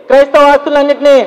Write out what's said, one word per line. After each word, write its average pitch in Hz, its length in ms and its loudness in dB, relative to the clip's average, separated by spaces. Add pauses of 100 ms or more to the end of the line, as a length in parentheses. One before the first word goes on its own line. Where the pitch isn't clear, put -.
క్రైస్తవ 277 440 2
ఆస్తులన్నింటినీ 285 640 -2 (100)